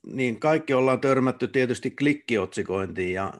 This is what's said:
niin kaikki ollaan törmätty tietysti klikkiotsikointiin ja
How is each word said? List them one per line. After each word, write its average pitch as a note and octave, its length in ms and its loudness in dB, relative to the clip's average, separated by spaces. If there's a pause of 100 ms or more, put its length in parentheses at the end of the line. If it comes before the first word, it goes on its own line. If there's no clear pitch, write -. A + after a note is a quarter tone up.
niin B2 340 -4
kaikki D#3 340 2
ollaan C3 260 2
törmätty C3 480 2
tietysti B2 420 0
klikkiotsikointiin F#2+ 1200 -2
ja F#2+ 280 -4